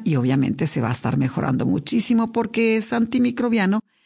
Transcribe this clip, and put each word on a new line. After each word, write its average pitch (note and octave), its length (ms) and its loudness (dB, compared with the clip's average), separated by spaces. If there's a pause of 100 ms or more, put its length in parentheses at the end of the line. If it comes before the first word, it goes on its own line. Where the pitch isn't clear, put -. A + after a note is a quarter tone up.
y E3 100 2
obviamente C3+ 520 0
se - 120 0
va A2+ 100 0
a A#2+ 40 0
estar A#2 240 -2
mejorando C3+ 480 -2
muchísimo A3+ 680 0
porque A3+ 460 0
es A3 160 0
antimicrobiano A#3 840 0 (260)